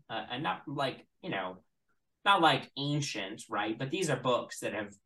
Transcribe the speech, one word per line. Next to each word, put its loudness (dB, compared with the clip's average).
uh, -6
and -4
not, -2
like, -4
you -6
know, -4
not, 8
like, 4
ancient, -4
right? -2
But -4
these 0
are 2
books 0
that -4
have -6